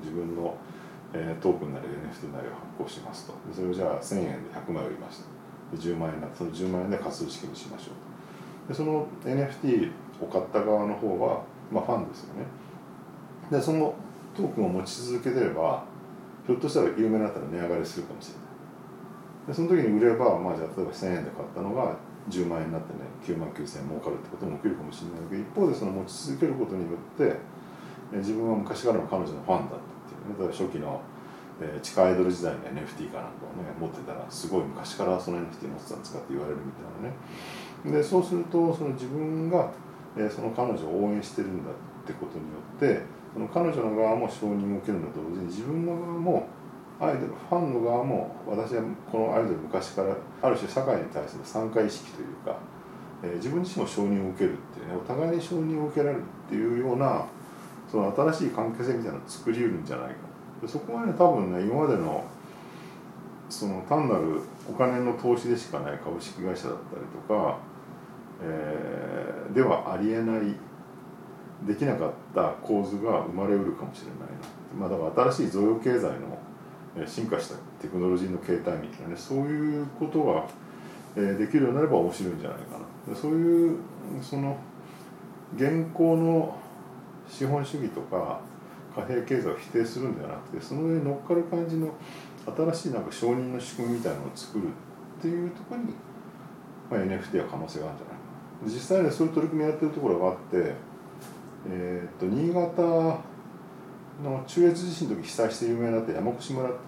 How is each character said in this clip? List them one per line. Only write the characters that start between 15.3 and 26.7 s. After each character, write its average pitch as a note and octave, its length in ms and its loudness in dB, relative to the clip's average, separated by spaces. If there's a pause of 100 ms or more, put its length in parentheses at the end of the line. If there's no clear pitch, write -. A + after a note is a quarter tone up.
て C3 80 4
れ G#2 100 6
ば、 D#2+ 340 2 (600)
ひ B2+ 60 6
ょ B2 40 4
っ - 20 2
と D3+ 100 0
し - 60 0
た C#3 80 6
ら A#2 40 6 (100)
有 A2+ 140 6
名 A2 80 6
に G#2+ 40 4
な G#2 60 2
っ - 60 -4
た - 60 -4
ら C#2 60 -6
値 E2 120 -4
上 E2+ 100 0
が E2+ 100 2
り D#2+ 60 0
す - 160 -6
る - 60 -6
か - 80 -10
も - 60 -12
し - 100 -12
れ - 40 -12
な - 60 -14
い。 - 60 -14 (1040)
で、 C#3+ 60 -2
そ E3 80 2
の E3+ 60 4
時 E3 180 8
に G#2+ 120 6
売 A#2 100 8
れ A2+ 80 8
ば、 A2+ 220 6
ま F2+ 140 0
あ、 D#2+ 40 -2
じ D#2+ 60 -2
ゃ - 20 -2
あ、 D#2+ 120 -2
例 F#2+ 60 0
え E2 40 0
ば - 80 -4
千 F#2 200 0
円 D#2 100 -2
で D2 60 -6
買 D2 140 -6
っ C#2+ 100 -8
た F2 80 -6
の G2+ 120 -2
が A#2 200 2 (340)
十 F2+ 180 0
万 E2 140 0
円 D#2 60 -2
に E2 60 -4
な D#2+ 60 0
っ D#2+ 40 -6
て - 120 -10
ね、 - 60 -8 (240)
九 E2+ 120 -2
万 D#2 180 -4
九 D2 120 -6
千 C#2+ 160 -8
円 C#2 60 -4
儲 D2+ 120 -4
か D#2 100 -4
る C#2+ 40 -2
っ - 40 -4
て - 120 -12
こ - 60 -10
と F#2+ 100 -4
も D2+ 120 -4
起 - 40 -16
き G#2+ 80 4
る - 40 0
か - 80 -6
も D2+ 80 -8
し - 120 -10
れ E2+ 120 -8
な E2 40 -6
い E2+ 120 -8
け F#2+ 60 -4
ど、 G#2 60 -2
一 - 120 -8
方 G3 160 6
で、 A#2 40 2
そ A2+ 100 -2
の F#2+ 80 0
持 F#2+ 140 -2
ち - 280 -6
続 C3+ 60 -2
け E3 60 6
る C3+ 80 4
こ B2+ 120 0
と G2 80 -4